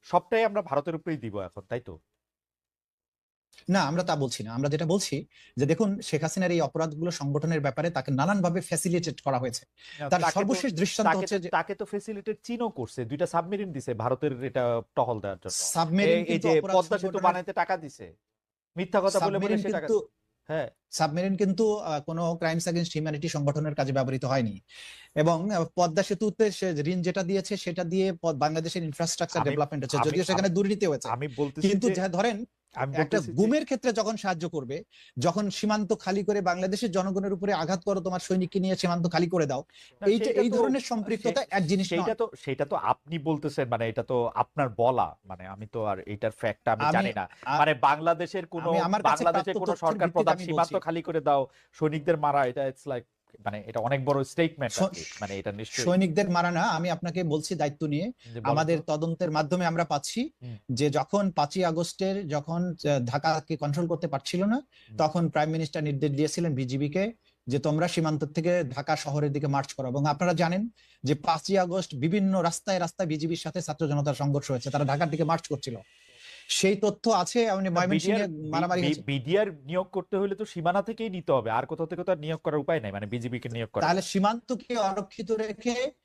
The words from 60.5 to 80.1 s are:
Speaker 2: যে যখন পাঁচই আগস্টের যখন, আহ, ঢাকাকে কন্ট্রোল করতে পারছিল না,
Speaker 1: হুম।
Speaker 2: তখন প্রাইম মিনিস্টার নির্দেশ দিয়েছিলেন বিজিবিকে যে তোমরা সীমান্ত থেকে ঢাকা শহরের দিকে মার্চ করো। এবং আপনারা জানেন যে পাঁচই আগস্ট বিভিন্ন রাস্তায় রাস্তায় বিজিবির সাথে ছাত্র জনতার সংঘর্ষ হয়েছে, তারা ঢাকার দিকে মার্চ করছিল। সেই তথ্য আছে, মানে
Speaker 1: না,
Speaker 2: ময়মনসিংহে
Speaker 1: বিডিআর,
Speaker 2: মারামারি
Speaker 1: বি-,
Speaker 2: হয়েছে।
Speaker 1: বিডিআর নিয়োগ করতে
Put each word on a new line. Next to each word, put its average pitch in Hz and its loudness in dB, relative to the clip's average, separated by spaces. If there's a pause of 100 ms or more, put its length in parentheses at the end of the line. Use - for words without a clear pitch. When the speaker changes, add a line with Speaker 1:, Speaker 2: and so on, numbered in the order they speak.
Speaker 2:
যে 135 2
যখন 185 0
পাঁচই 160 0
আগস্টের 175 -2
যখন, 165 -2 (100)
আহ, 139 2
ঢাকাকে 147 0
কন্ট্রোল 147 0
করতে 170 -2
পারছিল 160 -2
না, 220 2
Speaker 1:
হুম। - -10
Speaker 2:
তখন 160 2
প্রাইম 156 2
মিনিস্টার 160 -2
নির্দেশ 143 0
দিয়েছিলেন 151 0
বিজিবিকে 143 -2 (340)
যে 139 0
তোমরা 160 2
সীমান্ত 156 0
থেকে 170 0
ঢাকা 139 -2
শহরের 147 0
দিকে 147 -2
মার্চ 139 0
করো। 131 -6
এবং 139 0
আপনারা 175 2
জানেন 175 2 (360)
যে 143 2
পাঁচই 170 0
আগস্ট 180 0
বিভিন্ন 190 2
রাস্তায় 180 0
রাস্তায় 175 -2
বিজিবির 156 -2
সাথে 160 -6
ছাত্র 156 -2
জনতার 143 2
সংঘর্ষ 143 0
হয়েছে, 127 -2
তারা 143 2
ঢাকার 143 2
দিকে 156 0
মার্চ 160 0
করছিল। 135 -6 (720)
সেই 196 2
তথ্য 208 0
আছে, 214 2
মানে 190 0
Speaker 1:
না, 175 2
Speaker 2:
ময়মনসিংহে 190 2
Speaker 1:
বিডিআর, 156 -8
Speaker 2:
মারামারি 175 2
Speaker 1:
বি-, 147 2
Speaker 2:
হয়েছে। 147 0
Speaker 1:
বিডিআর 160 0
নিয়োগ 160 -4
করতে 190 -4